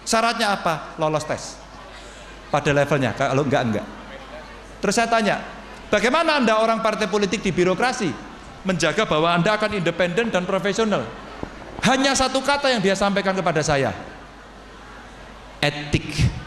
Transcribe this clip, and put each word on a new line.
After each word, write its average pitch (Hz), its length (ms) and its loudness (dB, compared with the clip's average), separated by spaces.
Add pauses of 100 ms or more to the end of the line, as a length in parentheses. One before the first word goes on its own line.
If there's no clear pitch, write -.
Syaratnya 226 480 2
apa? 170 480 -4
Lolos 156 240 0
tes. - 320 -6 (960)
Pada 143 240 2
levelnya, 139 400 4
kalau 135 320 2
enggak, 123 160 4
enggak. 104 220 0 (1000)
Terus 196 120 2
saya 233 120 4
tanya, 214 360 2 (440)
"Bagaimana 294 520 4
Anda 220 200 4
orang 226 240 2
partai 214 240 0
politik 202 320 0
di 190 160 0
birokrasi 185 560 2 (560)
menjaga 175 400 2
bahwa 165 240 4
Anda 175 240 4
akan 208 240 0
independen 175 480 0
dan 180 160 2
profesional?" 190 640 0 (800)
Hanya 269 320 4
satu 262 240 2
kata 285 240 2
yang 240 160 2
dia 196 160 2
sampaikan 202 320 2
kepada 170 320 0
saya, 135 320 2 (1700)
"Etik." - 720 0 (120)